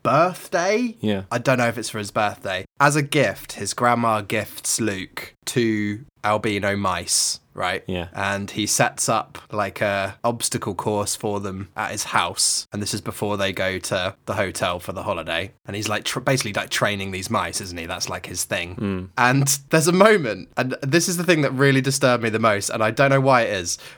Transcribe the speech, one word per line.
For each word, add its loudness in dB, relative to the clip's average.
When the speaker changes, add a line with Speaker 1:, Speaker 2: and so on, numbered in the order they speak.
Speaker 1:
birthday. 2
Speaker 2:
Yeah. 0
Speaker 1:
I -2
don't 2
know 2
if -2
it's -6
for -8
his -6
birthday. -2
As 4
a 2
gift, -2
his -6
grandma 2
gifts -4
Luke -4
two 0
albino 0
mice, -2
right? -4
Speaker 2:
Yeah. -4
Speaker 1:
And -4
he -2
sets 0
up, -2
like, -4
a -2
obstacle -2
course -2
for -4
them -8
at -4
his -6
house. 0
And -6
this -4
is -4
before -4
they 0
go -2
to -2
the -6
hotel -2
for -10
the -8
holiday. -4
And -8
he's, -4
like, -2
tr-, -4
basically, 0
like, -4
training -2
these -6
mice, -2
isn't -10
he? -8
That's, -6
like, -8
his -6
thing. -4
Speaker 2:
Mm. -2
Speaker 1:
And 4
there's 4
a 4
moment, 4
and -2
this 2
is -2
the -2
thing 4
that 2
really 6
disturbed 2
me 0
the 0
most, 4
and 0
I 4
don't 4
know 4
why 6
it 0
is, -2